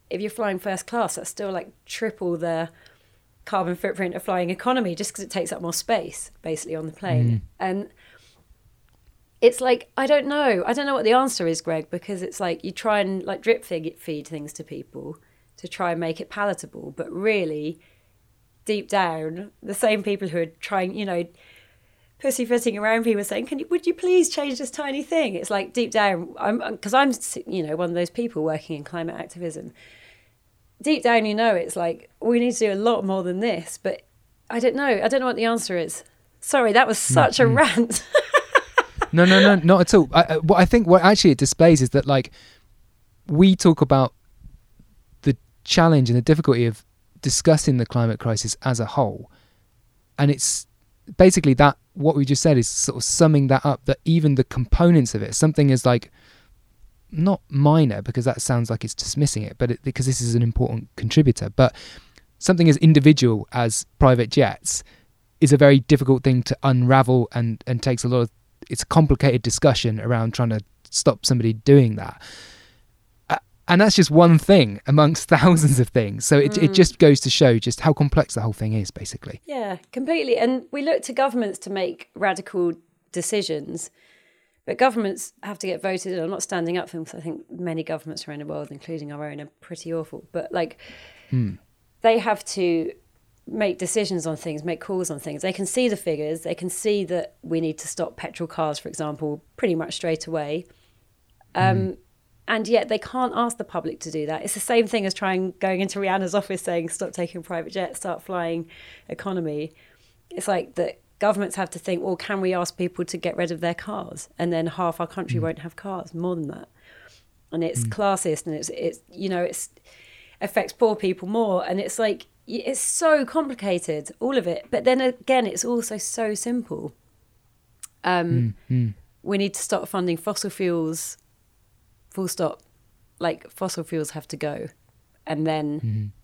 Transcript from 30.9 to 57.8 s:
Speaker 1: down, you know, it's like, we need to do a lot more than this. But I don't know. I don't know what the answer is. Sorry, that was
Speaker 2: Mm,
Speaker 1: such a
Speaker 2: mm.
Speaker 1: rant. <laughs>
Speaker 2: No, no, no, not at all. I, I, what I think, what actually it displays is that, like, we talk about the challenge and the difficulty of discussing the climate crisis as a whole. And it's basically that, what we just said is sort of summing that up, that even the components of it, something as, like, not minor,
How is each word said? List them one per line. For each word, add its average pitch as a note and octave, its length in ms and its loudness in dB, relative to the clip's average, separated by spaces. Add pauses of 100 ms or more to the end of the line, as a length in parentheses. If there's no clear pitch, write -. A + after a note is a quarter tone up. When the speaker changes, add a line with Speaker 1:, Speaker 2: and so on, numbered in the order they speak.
Speaker 1:
down, A#3 240 2
you G#3 80 -2
know, A3 200 2
it's E3+ 220 -6
like, E3+ 340 -6 (100)
we A#3+ 200 2
need A#3+ 120 0
to A#3 60 -8
do G3+ 140 0
a - 20 -4
lot G#3+ 300 -2
more F#3+ 180 -2
than F3+ 180 -6
this. G3 420 -6
But - 200 -8 (480)
I A#3 100 -4
don't A#3 160 0
know. C4+ 260 0
I A3+ 60 -2
don't C4 120 0
know B3+ 60 -2
what A#3+ 100 -2
the A3 80 -2
answer A3+ 340 -2
is. D#3+ 260 -8 (360)
Sorry, A#3+ 320 2
that A#3+ 140 6
was A3 120 -2
Speaker 2:
Mm, - 160 -2
Speaker 1:
such - 260 4
a B3 40 6
Speaker 2:
mm. E3+ 120 4
Speaker 1:
rant. A#3 520 2
<laughs> - 60 -2 (960)
Speaker 2:
No, E3+ 120 6
no, F#3+ 160 8
no, G3+ 160 8
not F3 240 6
at E3+ 140 4
all. E3 180 6
I, E3 100 6
I, D#3+ 160 0
what E3 220 4
I F3+ 40 8
think, A3+ 220 4
what F3 160 8
actually F#3+ 300 6
it B2 60 2
displays D#3+ 440 6
is B2+ 80 0
that, C#3+ 160 0
like, C3+ 240 0 (960)
we F3+ 300 6
talk E3 240 4
about C3+ 340 2 (1080)
the C3+ 140 0 (280)
challenge D#3+ 460 4
and A#2+ 60 2
the B2 60 2
difficulty C#3 440 4
of A2+ 180 -6 (360)
discussing D3 580 2
the A#2 80 0
climate A2+ 340 -2
crisis A2+ 420 -4
as B2 160 -2
a A2+ 80 -4
whole. - 420 -4 (880)
And C#3+ 140 4
it's - 380 -4 (480)
basically F3+ 380 6
that, C#3+ 220 4 (180)
what D3+ 200 0
we C#3 100 2
just C3+ 160 0
said D3+ 160 6
is A#2 120 2
sort - 300 -4
of A2+ 40 -6
summing D3+ 460 4
that C3+ 180 2
up, C#3 200 -2
that C#3 180 0
even D#3 320 4
the B2+ 80 2
components D3+ 720 4
of G#2 80 -4
it, G#2+ 100 -8
something D3+ 380 4
as, B2+ 120 2
like, B2 280 2 (1000)
not F3 380 0
minor, C#3 540 4